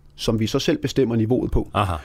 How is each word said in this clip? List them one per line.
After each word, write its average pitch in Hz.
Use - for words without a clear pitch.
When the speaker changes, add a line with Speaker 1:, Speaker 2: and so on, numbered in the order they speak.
Speaker 1:
som 113
vi 110
så 139
selv 156
bestemmer 120
niveauet 113
på. -
Speaker 2:
Aha. 95